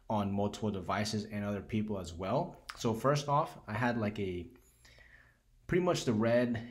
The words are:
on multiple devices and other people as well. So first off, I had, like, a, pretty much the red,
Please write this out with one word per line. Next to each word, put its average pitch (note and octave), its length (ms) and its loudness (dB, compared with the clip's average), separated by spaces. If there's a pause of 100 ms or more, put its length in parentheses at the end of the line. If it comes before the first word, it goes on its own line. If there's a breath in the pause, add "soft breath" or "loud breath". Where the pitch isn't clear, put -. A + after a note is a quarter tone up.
on G#2 220 0
multiple G2+ 400 0
devices G2 600 -2
and G#2 120 -4
other G2+ 160 -2
people G#2+ 380 -2
as F2 140 -8
well. G#2 480 -2 (160)
So A2+ 180 0
first C#3+ 340 2
off, D3 380 0
I G#2 60 -8
had, A#2+ 260 0
like, G#2 220 -2
a, F2+ 260 -4 (1200 soft breath)
pretty F3 160 4
much F3+ 220 2
the B2+ 80 4
red, A#2 580 4